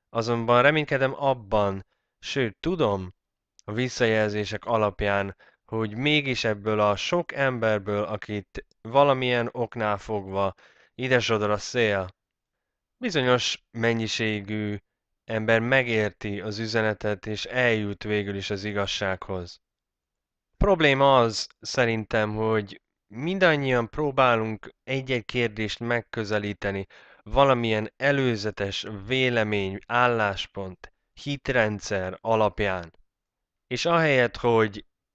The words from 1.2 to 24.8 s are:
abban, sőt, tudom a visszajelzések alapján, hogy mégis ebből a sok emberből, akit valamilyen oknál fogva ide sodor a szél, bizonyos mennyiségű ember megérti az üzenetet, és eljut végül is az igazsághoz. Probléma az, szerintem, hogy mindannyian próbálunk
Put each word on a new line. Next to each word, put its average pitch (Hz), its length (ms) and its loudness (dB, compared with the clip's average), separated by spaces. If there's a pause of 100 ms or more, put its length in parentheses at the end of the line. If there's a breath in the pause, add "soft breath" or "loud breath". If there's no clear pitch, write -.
abban, 104 640 0 (320)
sőt, 120 420 -4
tudom 104 540 -2 (500)
a 104 80 -10
visszajelzések 110 920 0
alapján, 101 720 0 (280 soft breath)
hogy 110 320 -4
mégis 139 480 0
ebből 107 360 0
a 104 160 4
sok - 360 -2
emberből, 110 720 -2
akit 104 640 -8 (160)
valamilyen 127 720 2
oknál 110 460 -2
fogva 98 560 -4 (400 soft breath)
ide 127 260 2
sodor 104 300 0
a 104 80 0
szél, 101 500 0 (880)
bizonyos 127 760 0
mennyiségű 107 1040 -2 (480)
ember 113 360 2
megérti 110 800 0
az 104 180 -8
üzenetet, 107 680 -2
és 107 180 -6
eljut 107 580 0
végül 104 340 -2
is 98 140 -6
az 98 140 -6
igazsághoz. 98 960 -4 (960)
Probléma 139 640 6
az, 113 280 2 (140)
szerintem, 113 720 0
hogy 110 460 -2 (260)
mindannyian 143 840 0
próbálunk 123 840 0 (100)